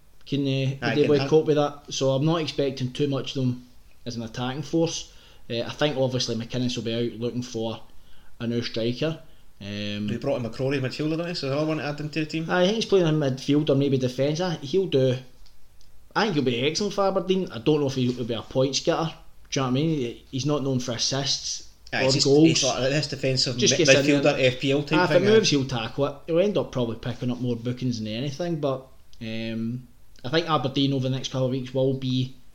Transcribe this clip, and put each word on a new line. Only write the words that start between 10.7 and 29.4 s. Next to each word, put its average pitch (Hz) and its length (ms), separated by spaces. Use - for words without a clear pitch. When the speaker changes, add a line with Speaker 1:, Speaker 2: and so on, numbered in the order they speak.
Speaker 2:
midfielder, 151 300
didn't 160 160
they? 175 60
So 147 180
another 147 140
one 156 120
to 123 80
add 147 140
into 151 200
the 156 60
team. 160 240
Speaker 1:
I 180 160
think 202 100
he's 220 100
playing 185 220
in 156 120
midfield 143 500
or 139 60
maybe 139 220
defence. 131 440
I, 180 160
he'll 170 300
do. 131 280
I 170 80
think 214 120
he'll 147 80
be 127 220
excellent 190 280
for 196 140
Aberdeen. 190 440
I - 80
don't 151 200
know 143 80
if 131 80
he'll 123 300
be 117 80
a 104 80
points 135 400
getter. 160 320
Do - 80
you - 20
know - 20
what 127 60
I 123 40
mean? 135 440
He's 131 140
not 147 180
known 135 160
for 123 120
assists - 800
Speaker 2:
Aye, 117 100
Speaker 1:
or - 20
Speaker 2:
it's 135 100
just, - 100
Speaker 1:
goals. 151 240
Speaker 2:
it's - 140
like 127 160
this 143 180
defensive 131 500
Speaker 1:
Just 135 200
Speaker 2:
mid-, 160 100
Speaker 1:
gets 139 120
in 139 60
there. 147 100
Speaker 2:
midfielder, 135 100
F 127 160
P 139 120
L 143 120
type 160 160
Speaker 1:
Ah, 180 60
if 165 60
Speaker 2:
thing, 175 120
Speaker 1:
it - 40
moves, 214 260
Speaker 2:
aye. 147 40
Speaker 1:
he'll 135 100
tackle 123 400
it. 147 80
He'll 165 120
end 196 180
up 131 140
probably 113 260
picking 123 340
up 123 80
more 120 160
bookings 120 440
than 110 80
anything. 143 520
But, 135 260
um, 113 680